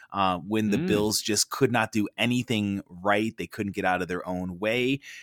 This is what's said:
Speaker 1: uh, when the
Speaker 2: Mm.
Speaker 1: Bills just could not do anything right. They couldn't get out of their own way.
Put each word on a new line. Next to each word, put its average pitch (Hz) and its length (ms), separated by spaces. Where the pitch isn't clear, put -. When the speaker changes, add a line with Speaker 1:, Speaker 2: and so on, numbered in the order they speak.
Speaker 1:
uh, 92 260
when 107 320
the 101 80
Speaker 2:
Mm. 175 100
Speaker 1:
Bills 104 340
just - 280
could 127 220
not 113 200
do 104 160
anything 110 720
right. 104 500
They 90 100
couldn't 101 280
get 95 100
out 90 160
of 87 60
their 90 200
own 90 320
way. 123 400